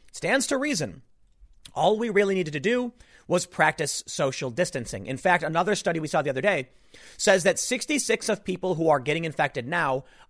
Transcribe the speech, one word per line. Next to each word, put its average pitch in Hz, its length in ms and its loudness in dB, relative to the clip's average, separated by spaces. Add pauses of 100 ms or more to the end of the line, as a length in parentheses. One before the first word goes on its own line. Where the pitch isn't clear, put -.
(120)
Stands 240 360 -2
to 277 100 0
reason. 160 460 -4 (680)
All 180 240 2
we 233 120 -2
really 196 260 2
needed 160 180 -2
to 151 60 -4
do 240 320 0 (360)
was 180 180 0
practice - 600 0
social 135 440 -4
distancing." 117 540 -4
In 131 120 -6
fact, 170 260 2
another 170 320 0
study 170 260 -2
we 156 80 -6
saw 160 120 0
the 143 80 -2
other 131 120 -2
day 170 260 0 (480)
says 190 280 4
that 180 160 4
sixty-six - 680 -2
of 214 160 -2
people 185 320 -2
who 160 140 2
are 143 100 6
getting 151 260 -2
infected 143 420 -2
now 147 360 -2 (260)